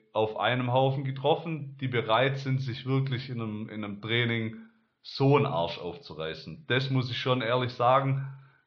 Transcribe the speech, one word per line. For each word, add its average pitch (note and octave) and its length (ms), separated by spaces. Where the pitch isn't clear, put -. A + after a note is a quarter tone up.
auf G#2+ 240
einem B2 360
Haufen C3+ 300
getroffen, D3 760
die C3 80
bereit A#2+ 520
sind, C3 200
sich A#2+ 280
wirklich C3+ 420
in A#2+ 100
einem, G#2+ 300
in G#2+ 140
einem G2+ 180
Training A2+ 540
so C#3 340
einen - 80
Arsch E2+ 320
aufzureißen. D#2+ 880
Das C3+ 220
muss C3 220
ich - 80
schon B2+ 220
ehrlich B2 320
sagen. C3+ 540